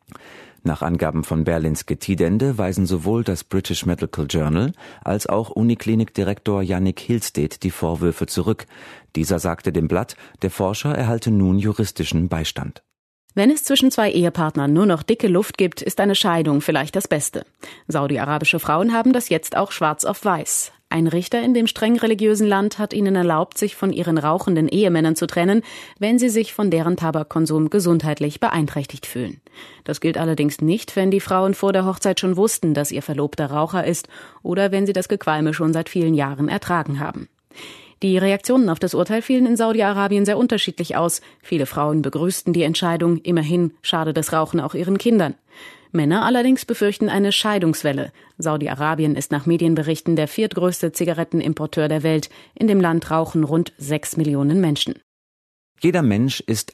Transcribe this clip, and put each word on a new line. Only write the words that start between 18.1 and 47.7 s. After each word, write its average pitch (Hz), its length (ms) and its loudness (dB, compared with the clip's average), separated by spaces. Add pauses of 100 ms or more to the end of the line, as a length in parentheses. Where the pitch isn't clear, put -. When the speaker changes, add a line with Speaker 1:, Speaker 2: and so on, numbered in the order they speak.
Speaker 2:
Frauen 180 320 2
haben 233 220 4
das 240 160 -2
jetzt - 260 -2
auch - 160 0
schwarz 151 320 -2
auf - 220 -4
weiß. - 460 -2 (180)
Ein 165 160 2
Richter 175 380 0
in 247 100 2
dem 226 140 4
streng 226 300 0
religiösen 214 500 2
Land 202 320 0
hat 214 120 -4
ihnen 196 240 2
erlaubt, 170 440 0
sich 208 160 -2
von 190 180 -2
ihren 170 240 0
rauchenden 160 500 2
Ehemännern 165 480 2
zu 170 120 -2
trennen, 190 340 2 (380)
wenn 220 180 2
sie 240 120 2
sich 214 240 0
von 208 180 0
deren 165 260 2
Tabakkonsum 156 720 0
gesundheitlich 156 680 0
beeinträchtigt 147 680 -2
fühlen. - 340 -8 (440)
Das - 180 -6
gilt 160 160 0
allerdings 151 420 0
nicht, 170 360 0
wenn 190 160 2
die 196 100 2
Frauen 190 320 2
vor 196 180 2
der 190 140 0
Hochzeit 190 340 0
schon 185 160 0
wussten, 180 380 0
dass 143 180 -2
ihr 143 120 -6
Verlobter 147 420 -4
Raucher 156 400 -2
ist - 240 -4 (320)
oder 190 300 0
wenn 196 160 2
sie 196 60 0
das 185 140 -2
Gequalme 156 460 0
schon 160 180 0
seit 165 160 -2
vielen 160 280 2
Jahren 143 340 -2
ertragen 160 500 -4
haben. - 300 -8 (720)
Die 190 160 2
Reaktionen 196 520 2
auf 160 100 -2
das 180 140 0
Urteil 208 280 0
fielen 254 240 2
in 233 120 2
Saudi-Arabien 202 640 2
sehr 202 140 2
unterschiedlich 208 580 0
aus. 165 240 0 (220)
Viele 147 240 -2
Frauen 151 360 0
begrüßten 165 520 -2
die 170 100 2
Entscheidung. 170 540 0
Immerhin 170 640 0
schade 160 320 -2
das 156 180 -2
Rauchen 160 300 0
auch 135 120 -6
ihren 180 240 -2
Kindern. 190 380 2 (560)
Männer 165 320 2
allerdings 254 400 2
befürchten 208 460 0
eine 196 240 2
Scheidungswelle. 160 800 0 (240)